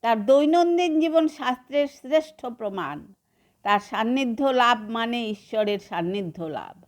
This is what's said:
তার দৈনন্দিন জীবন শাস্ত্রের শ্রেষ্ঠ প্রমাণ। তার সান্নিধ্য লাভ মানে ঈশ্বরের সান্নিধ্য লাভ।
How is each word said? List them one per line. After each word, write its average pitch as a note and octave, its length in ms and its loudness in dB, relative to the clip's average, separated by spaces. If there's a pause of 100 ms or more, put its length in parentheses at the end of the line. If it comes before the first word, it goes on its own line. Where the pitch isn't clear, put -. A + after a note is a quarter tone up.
তার A3+ 260 0
দৈনন্দিন D#4+ 720 4
জীবন D#4+ 280 2
শাস্ত্রের C4+ 580 -2
শ্রেষ্ঠ C#4 600 -4
প্রমাণ। F#3+ 600 -8 (560)
তার G3+ 180 2
সান্নিধ্য A#3 640 -2
লাভ B3 340 4 (100)
মানে A3+ 420 -4
ঈশ্বরের G#3 480 -2
সান্নিধ্য F3 640 -4
লাভ। D3+ 460 -10